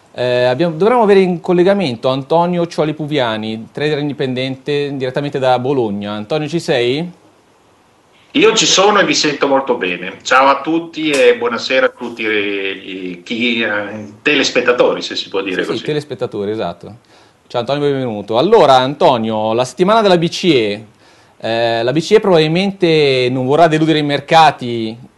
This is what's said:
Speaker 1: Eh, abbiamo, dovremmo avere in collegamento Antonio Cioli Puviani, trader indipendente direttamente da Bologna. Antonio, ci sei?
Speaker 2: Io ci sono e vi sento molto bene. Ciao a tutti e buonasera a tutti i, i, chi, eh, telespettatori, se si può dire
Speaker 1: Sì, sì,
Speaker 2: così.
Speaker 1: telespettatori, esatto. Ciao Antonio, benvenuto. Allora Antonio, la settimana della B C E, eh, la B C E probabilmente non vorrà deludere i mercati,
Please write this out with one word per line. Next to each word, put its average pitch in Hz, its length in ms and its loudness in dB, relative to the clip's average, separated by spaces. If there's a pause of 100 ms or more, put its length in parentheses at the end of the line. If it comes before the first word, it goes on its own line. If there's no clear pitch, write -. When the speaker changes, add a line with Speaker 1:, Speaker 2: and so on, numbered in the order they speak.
(140)
Speaker 1:
Eh, 123 300 0
abbiamo, 156 320 0
dovremmo 226 260 2
avere 196 180 6
in 180 220 0
collegamento 175 640 0
Antonio 170 580 0
Cioli 156 280 -4
Puviani, 113 760 -4
trader 147 280 -4
indipendente 139 1000 -4
direttamente 139 420 -4
da 127 200 2
Bologna. 110 540 -2
Antonio, 143 360 -6
ci 165 100 -4
sei? 147 540 -2 (1160)
Speaker 2:
Io 214 240 2
ci 190 100 0
sono 196 360 2
e 180 40 4
vi 151 100 -2
sento 147 320 -2
molto 135 280 0
bene. 92 480 -6
Ciao 131 240 2
a 135 160 2
tutti 156 480 -4
e 127 260 4
buonasera 120 480 -2
a 127 60 2
tutti 117 320 -12
i, 98 880 -6
i, 90 120 -14
chi, 117 380 -4
eh, 107 640 -6
telespettatori, 127 800 0
se - 140 -8
si - 120 -8
può 95 140 -4
dire 95 140 -4
Speaker 1:
Sì, 85 80 -4
sì, 82 80 -8
Speaker 2:
così. 85 120 -6
Speaker 1:
telespettatori, 123 680 -6
esatto. 101 460 -8 (540)
Ciao 120 100 -4
Antonio, 143 280 -2
benvenuto. 117 480 -4
Allora 160 380 6
Antonio, 120 800 2
la 123 100 0
settimana 196 380 0
della 185 160 4
B 170 100 0
C - 240 -8
E, 110 320 0 (540)
eh, 117 440 -2
la 123 100 0
B 147 60 0
C 165 120 -4
E 208 100 6
probabilmente 160 1080 2
non 127 160 -2
vorrà 151 220 4
deludere 156 320 2
i - 20 -2
mercati, 139 920 2 (240)